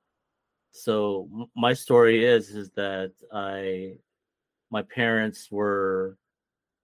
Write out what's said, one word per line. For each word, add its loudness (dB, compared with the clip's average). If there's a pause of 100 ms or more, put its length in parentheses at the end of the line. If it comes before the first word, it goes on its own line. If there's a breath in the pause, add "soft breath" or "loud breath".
(720)
so -2
m-, -12
my 2
story 6
is, 4
is -12
that -6 (200)
I, -8 (760)
my -4
parents -2
were, -2 (680)